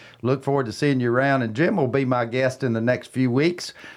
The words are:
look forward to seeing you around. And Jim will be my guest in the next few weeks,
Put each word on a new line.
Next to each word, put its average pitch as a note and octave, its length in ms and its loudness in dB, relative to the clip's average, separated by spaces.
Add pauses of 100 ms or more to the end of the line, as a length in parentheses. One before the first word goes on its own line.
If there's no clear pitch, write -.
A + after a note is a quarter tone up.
(200)
look C3+ 240 -2
forward C#3 220 0
to G#2+ 60 -6
seeing C#3+ 280 0
you A#2+ 100 0
around. C3+ 300 2
And A2+ 140 -4
Jim F3+ 220 0
will C#3+ 120 2
be C3+ 160 0
my B2 220 0
guest B2+ 360 -2
in A#2+ 120 0
the A2+ 80 -2
next B2 240 0
few C3 240 0
weeks, D#3+ 420 0 (240)